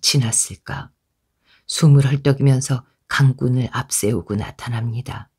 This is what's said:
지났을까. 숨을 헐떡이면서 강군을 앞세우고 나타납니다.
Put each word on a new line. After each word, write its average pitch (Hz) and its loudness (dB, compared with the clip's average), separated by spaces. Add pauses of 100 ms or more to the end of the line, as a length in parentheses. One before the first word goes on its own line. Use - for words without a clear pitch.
지났을까. - -4 (760)
숨을 139 4
헐떡이면서 139 0 (240)
강군을 127 0
앞세우고 104 -4
나타납니다. 113 -8